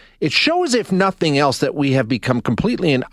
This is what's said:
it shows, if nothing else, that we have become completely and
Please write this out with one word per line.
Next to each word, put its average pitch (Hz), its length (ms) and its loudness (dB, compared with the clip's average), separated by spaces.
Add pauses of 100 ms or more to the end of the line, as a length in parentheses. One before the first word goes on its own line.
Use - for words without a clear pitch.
(200)
it 156 120 -2
shows, 339 420 0
if 226 180 -2
nothing 180 460 0
else, 139 220 2
that 139 160 -2
we 139 160 0
have 131 160 2
become 123 340 -2
completely 180 500 -2
and 127 220 0